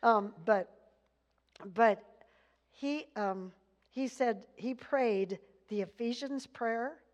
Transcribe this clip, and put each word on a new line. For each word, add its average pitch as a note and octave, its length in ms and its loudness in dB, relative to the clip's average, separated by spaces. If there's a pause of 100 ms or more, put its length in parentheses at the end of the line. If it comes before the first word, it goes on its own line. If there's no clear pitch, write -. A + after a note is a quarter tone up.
Um, A3 300 4 (120)
but, G3+ 240 2 (1040)
but G#3 300 4 (680)
he, C#4+ 460 -6
um, F#3+ 360 -4 (400)
he C4 160 -4
said A#3 360 -2 (120)
he B3 200 -6
prayed G#3 640 0 (280)
the G#3 140 -4
Ephesians A#3+ 640 -6
prayer A#3 540 -4 (140)